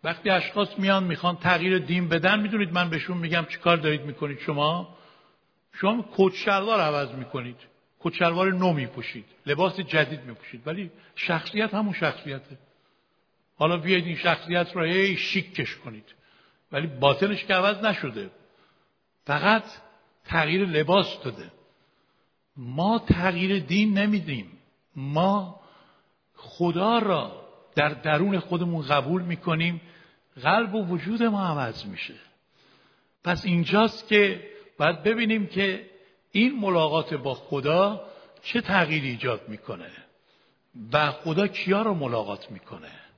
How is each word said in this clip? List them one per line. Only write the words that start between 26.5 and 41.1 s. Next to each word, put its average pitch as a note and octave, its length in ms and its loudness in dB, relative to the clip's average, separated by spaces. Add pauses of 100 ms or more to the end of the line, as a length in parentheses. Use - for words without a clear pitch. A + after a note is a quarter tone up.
را E3+ 460 -2 (300)
در D3+ 140 4
درون D#3 500 2
خودمون E3+ 460 -2
قبول D3 360 2
می‌کنیم. E3+ 600 -2 (600)
قلب G3 340 2
و G#3+ 100 0
وجود F3+ 380 -2
ما G3+ 220 0
عوض C3+ 400 -4
می‌شه. - 280 -12 (1120)
پس E3+ 220 -2
اینجاست F#3+ 640 2
که G3+ 420 4 (280)
باید D3+ 260 2
ببینیم A3 440 2
که F#3+ 420 -4 (420)
این B3 280 2
ملاقات D#3+ 540 2
با C3 220 -4
خدا E3 720 0 (380)
چه - 180 -2
تغییری D#3 480 0
ایجاد A2+ 400 -4
می‌کنه G2 420 -12 (1040)
و D3 180 4